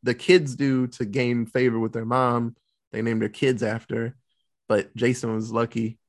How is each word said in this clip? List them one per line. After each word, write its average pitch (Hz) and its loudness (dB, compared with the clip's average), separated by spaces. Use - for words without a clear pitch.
the 123 0
kids 147 4
do 131 2
to 123 -6
gain 120 0
favor 123 2
with 113 -2
their 117 -6
mom. 120 0
They 107 -6
named 113 0
their 107 -2
kids 127 0
after, 113 -4
but 104 0
Jason 120 0
was 110 -4
lucky 113 -4